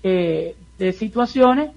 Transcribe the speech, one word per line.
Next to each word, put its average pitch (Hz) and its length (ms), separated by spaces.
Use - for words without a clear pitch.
eh, 170 540
de 185 140
situaciones 254 840